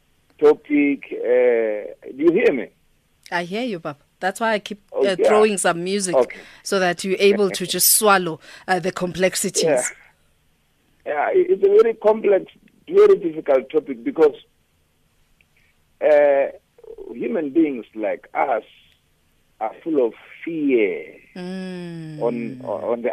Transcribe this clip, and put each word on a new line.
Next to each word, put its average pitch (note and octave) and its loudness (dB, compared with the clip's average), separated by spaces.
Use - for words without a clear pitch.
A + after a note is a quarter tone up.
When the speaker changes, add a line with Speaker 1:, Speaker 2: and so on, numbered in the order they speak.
Speaker 1:
topic. D3 2
Uh, A2+ 0
do C3+ -4
you E3+ 6
hear G3+ 4
me? A2+ -6
Speaker 2:
I F3 -4
hear G3+ -6
you, G#3 -6
Papa. D#3 -12
That's F#3+ -4
why A3+ -2
I G#3 -2
keep, - -14
uh, - -4
Speaker 1:
Okay. F#3 -2
Speaker 2:
throwing G#3+ 4
some E3+ 0
music F#3 -2
Speaker 1:
Okay. B2 0
Speaker 2:
so G3 -2
that F3 -2
you're F#3+ -2
able G3+ 4
to G3 -6
Speaker 1:
<laughs> E3+ -4
Speaker 2:
just - 2
swallow, F#3+ 2
uh, F#3 0
the F3 -4
complexities. F3+ -2
Speaker 1:
Yeah. C#3+ 2
Yeah, - -2
it, F3+ 2
it's G3 -2
a G3+ 6
very A3+ 2
complex, G#3 0
very G#3 6
difficult D3+ -2
topic C#3 -4
because, C#3+ 2
uh, C#3+ 4
human D3+ -6
beings C#3 0
like G2 -6
us C#3+ -2
are - -8
full C#3+ 0
of A2 -4
fear A#2+ -2
Speaker 2:
Mm. F3+ -12
Speaker 1:
on, A#2 -6
on G#2+ -6
the A#2+ -4